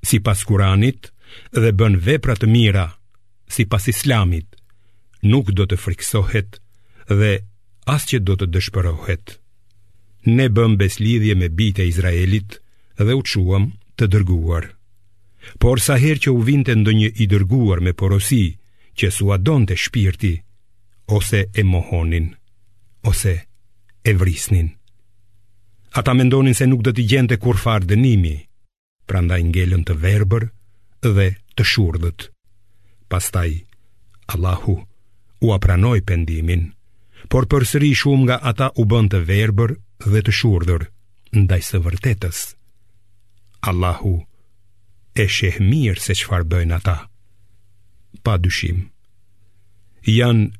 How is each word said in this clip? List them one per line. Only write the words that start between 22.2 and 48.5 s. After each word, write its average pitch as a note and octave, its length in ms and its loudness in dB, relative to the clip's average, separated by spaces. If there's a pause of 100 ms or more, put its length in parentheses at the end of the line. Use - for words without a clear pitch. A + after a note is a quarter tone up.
ose G2 280 0 (680)
e A2 100 2
vrisnin. F2+ 600 0 (1200)
Ata B2 220 0
mendonin C3 400 4
se C3 120 0
nuk B2+ 160 2
do B2 100 0
t'i A#2+ 160 -2
gjente B2 320 2
kurfar A2+ 440 0
dënimi, G2+ 520 2 (720)
prandaj F2+ 400 0
ngelën F2+ 400 0
të F#2 140 -2
verbër G#2 420 2 (580)
dhe G2+ 260 2 (280)
të G#2+ 80 0
shurdhët. E2 640 -2 (800)
Pastaj, F2+ 420 -4 (840)
Allahu F2+ 400 -2 (640)
u A2+ 140 2
apranoi G2 480 2
pendimin. E2 680 -2 (540)
Por C3 200 0
përsëri C#3+ 460 0
shumë C3+ 320 2
nga B2 140 2
ata C3 320 -4
u A#2 140 -2
bën A2 240 2
të G2 180 0
verbër G#2+ 440 0 (280)
dhe G#2 240 0
të G#2+ 100 0
shurdhër F2 500 0 (480)
ndaj F#2+ 320 2
së - 200 -4
vërtetës. F#2 560 -4 (1200)
Allahu F2+ 560 -2 (960)
e G#2+ 160 -2
sheh F#2 320 -2
mirë G#2+ 420 0
se F#2+ 140 -4
çfarë F2 320 -4
bëjnë E2+ 300 0
ata. F2 220 -2 (1200)
Pa G#2 180 0
dyshim, F2 500 -2 (1160)